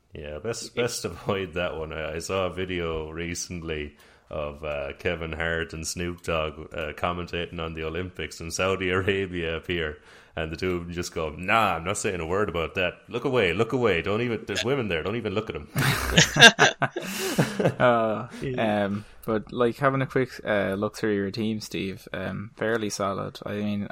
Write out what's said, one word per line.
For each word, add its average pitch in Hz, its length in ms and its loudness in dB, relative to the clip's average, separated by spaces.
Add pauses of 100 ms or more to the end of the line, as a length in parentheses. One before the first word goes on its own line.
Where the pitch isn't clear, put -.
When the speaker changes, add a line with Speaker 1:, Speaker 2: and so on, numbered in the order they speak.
(120)
Speaker 1:
Yeah, 73 260 -10
best, 113 360 -8
best 120 300 -2
avoid 95 500 -2
that 87 220 -2
one. 78 160 -6
I, 78 220 -4
I 85 40 -4
saw 95 280 0
a 87 60 -2
video 82 580 -2
recently 82 840 -6 (340)
of, 73 340 -6
uh, 71 340 -4
Kevin 82 340 -2
Hart 82 400 -2
and 80 140 -8
Snoop 87 360 -4
Dogg, 78 500 -2
uh, 76 200 -4
commentating 87 680 -4
on 82 140 -4
the 80 100 -6
Olympics, 82 560 -6
and 82 120 -8
Saudi 95 380 2
Arabia 90 680 0
appear, 80 420 -2 (380)
and 80 160 -2
the 80 40 -6
two 92 200 0
of 85 100 -6
them 85 80 -8
just 87 180 -6
go, 80 180 -2
"Nah, 92 440 2
I'm 82 100 -4
not 101 140 -2
saying 95 220 -2
a 82 60 -4
word 95 220 2
about 80 280 -2
that. 90 180 0 (140)
Look 117 160 -4
away, 120 280 4
look 110 200 2
away. 107 300 4
Don't 101 200 0
even, 117 240 -2
there's 98 180 -2
women 127 220 0
there. 82 160 0
Don't 101 140 -2
even 104 180 -2
look 107 160 -2
at - 40 -6
them." 76 200 -10
Speaker 2:
<laughs> - 960 6 (1080)
Uh, 113 500 4 (120)
Speaker 1:
Yeah. 113 440 2
Speaker 2:
um, 101 200 -2 (220)
but, 110 260 0
like, 117 240 2
having 135 260 2
a 131 40 -2
quick, 131 240 2 (140)
uh, 98 300 2
look 104 220 -2
through 107 180 2
your 98 160 0
team, 110 300 -2
Steve, 92 520 -6
um, 95 440 -6
fairly 110 340 0
solid. 98 540 -2
I 104 100 -6
mean, 104 380 -2